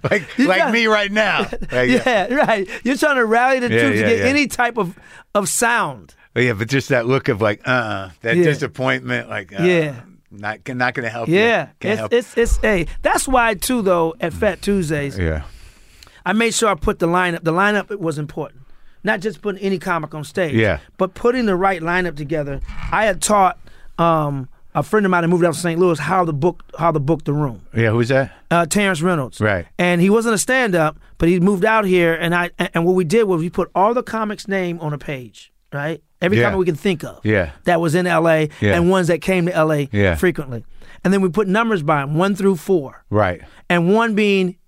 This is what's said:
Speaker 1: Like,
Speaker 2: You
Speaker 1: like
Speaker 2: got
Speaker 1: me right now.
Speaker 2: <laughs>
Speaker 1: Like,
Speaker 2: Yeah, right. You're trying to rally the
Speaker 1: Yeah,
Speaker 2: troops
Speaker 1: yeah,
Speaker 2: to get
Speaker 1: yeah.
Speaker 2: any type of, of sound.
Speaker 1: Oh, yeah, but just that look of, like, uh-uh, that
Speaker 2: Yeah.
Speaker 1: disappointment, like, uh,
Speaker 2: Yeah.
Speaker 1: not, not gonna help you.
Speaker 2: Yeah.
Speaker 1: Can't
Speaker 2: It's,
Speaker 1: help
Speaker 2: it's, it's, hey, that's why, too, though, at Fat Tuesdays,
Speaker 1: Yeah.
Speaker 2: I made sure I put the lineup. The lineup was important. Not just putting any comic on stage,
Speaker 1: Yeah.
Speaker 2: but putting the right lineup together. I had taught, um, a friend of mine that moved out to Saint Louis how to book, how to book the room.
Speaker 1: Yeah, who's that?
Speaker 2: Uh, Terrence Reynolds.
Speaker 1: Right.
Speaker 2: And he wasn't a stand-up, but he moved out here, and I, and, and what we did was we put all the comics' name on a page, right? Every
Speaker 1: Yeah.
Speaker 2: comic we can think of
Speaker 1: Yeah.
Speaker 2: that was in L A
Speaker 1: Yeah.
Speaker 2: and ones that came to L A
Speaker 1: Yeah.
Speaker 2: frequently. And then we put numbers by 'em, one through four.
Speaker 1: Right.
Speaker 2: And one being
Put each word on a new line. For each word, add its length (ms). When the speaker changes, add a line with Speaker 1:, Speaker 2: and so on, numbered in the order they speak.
Speaker 1:
Like, 280
Speaker 2:
You 80
Speaker 1:
like 120
Speaker 2:
got 140
Speaker 1:
me 140
right 240
now. 300
Speaker 2:
<laughs> 140
Speaker 1:
Like, 160
Speaker 2:
Yeah, 440
right. 360
You're 120
trying 200
to 100
rally 320
the 120
Speaker 1:
Yeah, 100
Speaker 2:
troops 160
Speaker 1:
yeah, 60
Speaker 2:
to 60
get 100
Speaker 1:
yeah. 80
Speaker 2:
any 200
type 320
of, 180
of 140
sound. 680
Speaker 1:
Oh, 40
yeah, 120
but 160
just 220
that 160
look 220
of, 120
like, 260
uh-uh, 440
that 160
Speaker 2:
Yeah. 80
Speaker 1:
disappointment, 840
like, 300
uh, 60
Speaker 2:
Yeah. 300
Speaker 1:
not, 280
not 260
gonna 140
help 200
you. 80
Speaker 2:
Yeah. 340
Speaker 1:
Can't 120
Speaker 2:
It's, 60
Speaker 1:
help 140
Speaker 2:
it's, 260
it's, 200
hey, 280
that's 240
why, 280
too, 280
though, 380
at 120
Fat 300
Tuesdays, 560
Speaker 1:
Yeah. 240
Speaker 2:
I 80
made 220
sure 140
I 60
put 240
the 100
lineup. 360
The 80
lineup 460
was 200
important. 440
Not 180
just 220
putting 200
any 160
comic 360
on 100
stage, 300
Speaker 1:
Yeah. 240
Speaker 2:
but 180
putting 320
the 100
right 240
lineup 360
together. 440
I 140
had 160
taught, 360
um, 500
a 80
friend 240
of 40
mine 120
that 60
moved 160
out 100
to 60
Saint 200
Louis 180
how 260
to 80
book, 300
how 140
to 80
book 240
the 80
room. 300
Speaker 1:
Yeah, 160
who's 180
that? 240
Speaker 2:
Uh, 160
Terrence 360
Reynolds. 380
Speaker 1:
Right. 260
Speaker 2:
And 220
he 100
wasn't 240
a 40
stand-up, 600
but 120
he 120
moved 240
out 200
here, 300
and 200
I, 240
and, 160
and 100
what 100
we 100
did 200
was 160
we 100
put 240
all 200
the 100
comics' 420
name 340
on 120
a 60
page, 520
right? 280
Every 180
Speaker 1:
Yeah. 60
Speaker 2:
comic 160
we 60
can 100
think 280
of 200
Speaker 1:
Yeah. 260
Speaker 2:
that 160
was 140
in 120
L 220
A 200
Speaker 1:
Yeah. 160
Speaker 2:
and 140
ones 180
that 120
came 260
to 80
L 180
A 180
Speaker 1:
Yeah. 260
Speaker 2:
frequently. 480
And 120
then 80
we 60
put 200
numbers 340
by 200
'em, 140
one 180
through 220
four. 540
Speaker 1:
Right. 300
Speaker 2:
And 240
one 200
being 420